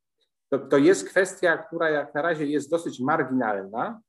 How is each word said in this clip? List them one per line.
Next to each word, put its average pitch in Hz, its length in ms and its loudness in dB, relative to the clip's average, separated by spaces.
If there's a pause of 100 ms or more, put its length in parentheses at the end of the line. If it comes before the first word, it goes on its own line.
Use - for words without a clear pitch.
(480)
to, - 100 0
to - 200 2
jest 156 300 4
kwestia, 180 500 0
która 165 320 -4
jak 147 240 -2
na 147 80 -2
razie 156 240 -2
jest 139 240 -2
dosyć 165 300 -4
marginalna 127 1080 -2